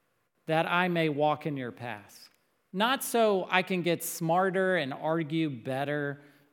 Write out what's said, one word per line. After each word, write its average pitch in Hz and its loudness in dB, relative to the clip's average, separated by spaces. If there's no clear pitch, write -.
that 160 2
I 175 2
may 170 2
walk 147 0
in 147 -4
your 123 -8
paths." 110 -14
Not 226 0
so 214 2
I 185 4
can 185 -2
get 170 0
smarter 185 2
and 143 -2
argue 160 -2
better, 139 -4